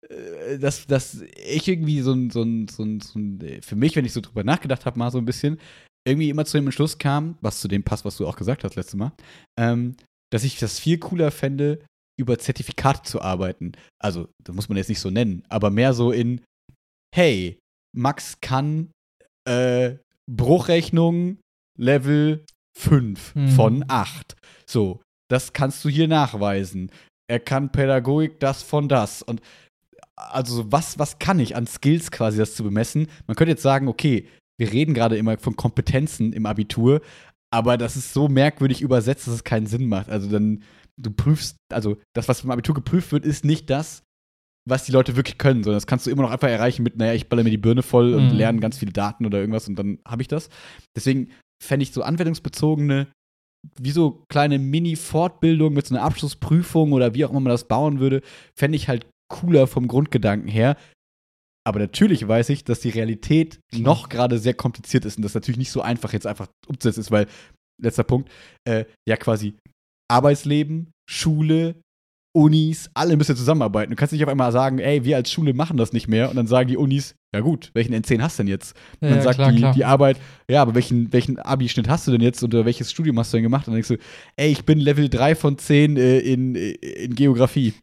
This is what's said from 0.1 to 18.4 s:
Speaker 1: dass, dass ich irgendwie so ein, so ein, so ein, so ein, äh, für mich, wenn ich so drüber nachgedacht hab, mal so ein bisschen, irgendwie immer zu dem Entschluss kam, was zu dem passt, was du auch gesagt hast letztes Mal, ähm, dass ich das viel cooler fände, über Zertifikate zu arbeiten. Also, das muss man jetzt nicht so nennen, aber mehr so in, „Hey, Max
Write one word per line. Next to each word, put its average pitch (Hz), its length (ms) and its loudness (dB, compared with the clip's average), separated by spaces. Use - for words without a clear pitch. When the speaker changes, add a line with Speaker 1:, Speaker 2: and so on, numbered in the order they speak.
Speaker 1:
dass, 139 280 -4
dass 131 340 -2
ich 117 460 -6
irgendwie 156 340 0
so 131 120 0
ein, 127 160 0
so 117 120 -4
ein, 113 260 -2
so - 160 -10
ein, 107 180 -6
so - 180 -12
ein, 101 220 -8
äh, 67 200 -14
für - 140 -12
mich, 135 200 2
wenn 139 100 0
ich 113 80 -6
so 117 80 -6
drüber 104 220 -8
nachgedacht 135 420 -2
hab, 120 120 -4
mal 120 140 -2
so 127 60 -4
ein 117 80 -2
bisschen, 143 340 -4
irgendwie 147 220 2
immer 147 160 -2
zu 147 120 -2
dem 143 100 0
Entschluss 147 300 -2
kam, 151 440 -4
was - 180 -4
zu - 80 -8
dem 101 160 -2
passt, - 220 -4
was 101 120 -8
du 76 100 -4
auch - 100 -8
gesagt 117 260 -4
hast 98 120 -8
letztes 92 200 -10
Mal, 107 160 -4
ähm, 120 360 -2
dass 113 120 -2
ich 135 160 -4
das 110 200 -6
viel 165 200 0
cooler 165 320 -2
fände, 143 520 -4
über 120 200 -2
Zertifikate - 640 -4
zu - 180 -8
arbeiten. 92 520 -6
Also, 85 280 -6
das 87 120 -14
muss 101 140 -8
man 101 80 -2
jetzt 98 120 -4
nicht 104 100 -4
so 95 120 -6
nennen, 101 380 -2
aber 107 200 0
mehr 120 240 2
so 120 180 2
in, 120 300 -2
„Hey, 101 440 0
Max 131 460 -6